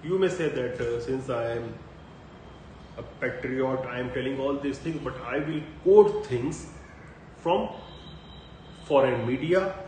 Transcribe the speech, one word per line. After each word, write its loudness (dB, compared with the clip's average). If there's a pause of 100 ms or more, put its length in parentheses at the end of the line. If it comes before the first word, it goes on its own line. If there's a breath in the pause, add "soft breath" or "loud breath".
You 0
may 6
say 0
that, -2
uh, -2
since -4
I 0
am -6 (1200)
a -10
patriot, -2
I -6
am -4
telling -2
all 0
these -4
things, -4
but -6
I -4
will -4 (220)
quote 10
things -2 (720)
from 2 (1160)
foreign 6
media 2 (120)